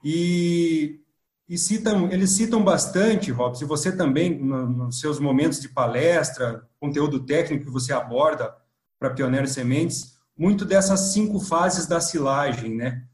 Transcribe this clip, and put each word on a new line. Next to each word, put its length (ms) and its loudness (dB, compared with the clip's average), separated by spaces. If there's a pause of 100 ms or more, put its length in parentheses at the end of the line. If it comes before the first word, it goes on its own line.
E, 960 0 (500)
e 80 -6
citam, 540 0
eles 200 2
citam 340 2
bastante, 680 2
Robson, 340 -2
e 40 -6
você 280 -2
também, 400 2
no, 320 -2
nos 300 -4
seus 220 -4
momentos 400 2
de 80 -14
palestra, 1000 0 (120)
conteúdo 400 0
técnico 460 -2
que 40 -12
você 220 -4
aborda 600 0 (460)
pra 120 -2
Pioneer 360 0
Sementes, 720 -2 (180)
muito 280 2
dessas 480 2
cinco 260 0
fases 480 0
da 140 0
silagem, 760 -2
né? 400 -4